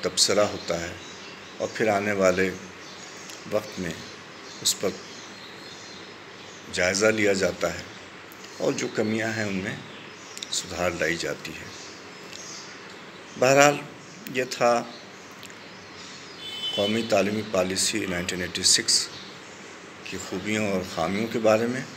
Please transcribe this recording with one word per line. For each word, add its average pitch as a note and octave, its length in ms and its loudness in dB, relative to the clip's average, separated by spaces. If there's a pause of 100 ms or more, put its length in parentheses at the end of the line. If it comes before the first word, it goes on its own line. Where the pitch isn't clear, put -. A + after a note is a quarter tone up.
तबसरा G2 420 6
होता F#2 340 -2
है E2+ 120 -6 (680)
और G2+ 80 0
फिर A2+ 220 2
आने G2+ 240 4
वाले F#2+ 340 6 (1040)
वक्त G#2 260 0
में E2 160 -4 (680)
उस - 120 4
पर G2 180 0 (1800)
जायज़ा G2 360 6
लिया G#2 240 6
जाता F2 340 2
है F2 160 -4 (760)
और D3 140 2
जो B2 220 -2
कमियां A2 360 2
हैं, G#2+ 140 0
उनमें G2+ 320 -2 (760)
सुधार F2 420 -2
लाई E2 220 2
जाती D#2+ 360 -4
है। - 140 -10 (1700)
बहरहाल, C#3+ 420 8 (520)
ये B2+ 140 2
था A#2+ 260 6 (2000)
कौमी G#2+ 280 4
तालीमी G#2 380 4 (100)
पॉलिसी F#2+ 540 2
नाइनटीन F2+ 360 -2
एटी F2 240 -4
सिक्स - 280 6 (1120)
की F#2 140 -8
खूबियों G#2+ 520 0
और F#2 140 2
ख़ामियों G2 420 0
के A#2+ 120 0
बारे A2 260 8
में। C3 180 -2 (120)